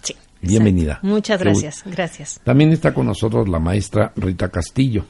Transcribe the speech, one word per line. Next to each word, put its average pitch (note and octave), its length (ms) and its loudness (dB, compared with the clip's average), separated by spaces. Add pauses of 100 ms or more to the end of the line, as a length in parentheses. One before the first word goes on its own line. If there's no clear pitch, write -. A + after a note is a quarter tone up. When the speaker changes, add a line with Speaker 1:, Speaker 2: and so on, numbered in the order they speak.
Speaker 1:
Sí, - 140 -10 (260)
Speaker 2:
Bienvenida. F#2 520 4
Speaker 1:
exacto. G3 140 -8
Muchas G#3 300 0
Speaker 2:
Qué F3+ 60 -4
gu- G3+ 80 2
Speaker 1:
gracias, - 340 -2
gracias. E3+ 580 -8
Speaker 2:
También D3 280 4
está D3+ 220 0
con C3 120 -2
nosotros A2+ 420 0
la E2+ 120 0
maestra G2+ 560 0
Rita F#2+ 340 -4
Castillo. G#2+ 600 -2